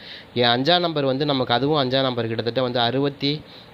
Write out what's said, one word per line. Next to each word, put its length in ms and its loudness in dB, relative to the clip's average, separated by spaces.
ஏ, 60 2
அஞ்சாம் 440 4
நம்பர் 180 -2
வந்து 200 0
நமக்கு, 300 0
அதுவும் 260 2
அஞ்சாம் 220 0
நம்பர் 240 -2
கிட்டத்தட்ட 360 -2
வந்து 180 0
அறுபத்தி 520 0